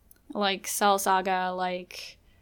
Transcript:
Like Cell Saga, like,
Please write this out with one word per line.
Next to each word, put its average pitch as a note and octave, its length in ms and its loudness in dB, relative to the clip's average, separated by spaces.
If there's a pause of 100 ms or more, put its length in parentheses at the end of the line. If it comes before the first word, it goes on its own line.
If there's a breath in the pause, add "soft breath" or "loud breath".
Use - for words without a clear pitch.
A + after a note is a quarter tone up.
(340)
Like G3 340 -2
Cell G3+ 320 4
Saga, F#3 560 0
like, F3+ 640 -6 (240)